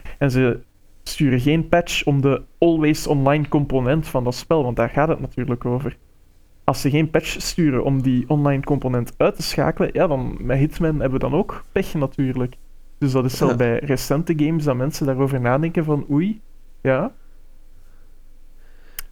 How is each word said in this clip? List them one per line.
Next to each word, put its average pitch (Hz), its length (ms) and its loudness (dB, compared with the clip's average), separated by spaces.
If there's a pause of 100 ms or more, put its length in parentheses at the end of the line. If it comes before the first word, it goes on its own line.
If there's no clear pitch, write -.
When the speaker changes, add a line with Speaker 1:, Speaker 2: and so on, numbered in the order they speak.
(180)
Speaker 1:
en 139 120 2
ze 123 300 2 (420)
sturen 127 380 0
geen 156 280 2
patch - 360 0
om 143 160 2
de 131 220 2 (160)
always 156 480 2
online 143 420 2
component 143 600 0
van 123 160 -2
dat 123 100 0
spel, 160 280 0
want 120 140 -2
daar 113 120 0
gaat 147 200 2
het 156 120 -2
natuurlijk 123 440 -4
over. 123 320 -2 (680)
Als 139 160 0
ze 139 100 0
geen 156 200 2
patch - 320 -2
sturen 143 420 0
om 135 180 2
die 127 260 2
online 143 340 2
component 127 540 -2
uit 175 200 2
te - 60 -8
schakelen, - 500 0
ja, 185 140 2
dan 131 340 -2
met 123 180 0
Hitman 156 320 0 (100)
hebben 131 100 0 (100)
we 131 80 0
dan 131 60 0
ook - 380 -2
pech - 220 -2
natuurlijk. 131 600 -2 (440)
Dus 135 140 0
dat 131 120 4
is 127 120 -2
zelfs 135 160 2
Speaker 2:
Ja. 117 60 0
Speaker 1:
bij 117 200 2
recente 147 580 0
games 151 280 0
dat 135 120 2
mensen 139 300 -2
daarover 135 340 0
nadenken 156 440 0
van 147 260 -2
oei, 185 300 0 (420)
ja. 131 300 0 (2000)